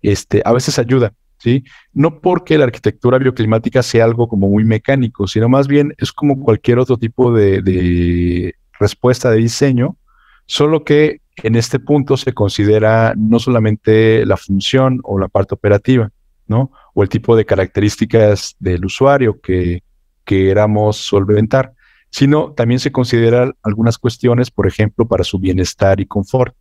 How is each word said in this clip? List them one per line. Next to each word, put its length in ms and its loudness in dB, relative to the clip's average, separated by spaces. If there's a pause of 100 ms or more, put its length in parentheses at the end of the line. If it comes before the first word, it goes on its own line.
este, 420 0
a 80 0
veces 260 -2
ayuda, 360 0 (240)
¿sí? 260 -2 (280)
No 280 -2
porque 380 0
la 60 4
arquitectura 540 0
bioclimática 640 0
sea 220 2
algo 240 0
como 200 -2
muy 160 2
mecánico, 640 -2
sino 220 0
más 200 2
bien 300 0
es 140 -6
como 280 -2
cualquier 380 0
otro 180 0
tipo 360 -2
de, 300 2
de 920 -2 (240)
respuesta 520 0
de 80 2
diseño, 580 0 (500)
solo 380 0
que 360 2 (160)
en 180 -2
este 240 -2
punto 380 0
se 160 -6
considera 840 0
no 220 2
solamente 880 2
la 100 0
función 680 -2
o 140 -4
la 100 -2
parte 260 -2
operativa, 560 0 (380)
¿no? 240 -2 (220)
O 100 2
el 40 -2
tipo 280 0
de 80 2
características 1120 0
del 260 -4
usuario 560 0
que 440 -4 (400)
queramos 720 0
solventar, 800 0 (360)
sino 420 0
también 280 0
se 100 -4
consideran 720 0
algunas 360 -2
cuestiones, 520 -2
por 160 -4
ejemplo, 400 -2
para 180 0
su 140 -6
bienestar 640 0
y 60 -4
confort. 540 -6